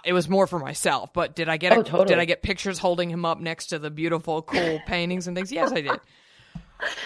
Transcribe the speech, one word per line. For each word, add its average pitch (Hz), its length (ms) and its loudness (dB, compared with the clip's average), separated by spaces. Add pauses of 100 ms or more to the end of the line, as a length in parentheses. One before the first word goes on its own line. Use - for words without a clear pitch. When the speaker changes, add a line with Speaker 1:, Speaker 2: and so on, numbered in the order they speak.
Speaker 1:
it 175 80 2
was 175 140 4
more 190 200 4
for 180 100 -4
myself. 139 560 -2
But 170 220 -2
did 165 120 -4
I 160 100 0
get 180 160 6
a, - 40 8
Speaker 2:
Oh, 226 60 4
totally. 175 220 4
Speaker 1:
did 175 140 4
I 170 60 2
get 170 160 0
pictures 185 380 -4
holding 175 320 0
him 170 140 -4
up 165 140 0
next 165 280 -8
to 170 100 -4
the 151 140 -8
beautiful, 160 500 -2
cool 165 420 -2
<laughs> - 40 -18
paintings 175 400 -2
and 175 100 -6
things? 185 140 -6
Yes, 262 200 0
I 180 100 0
did. 139 180 -2 (1080)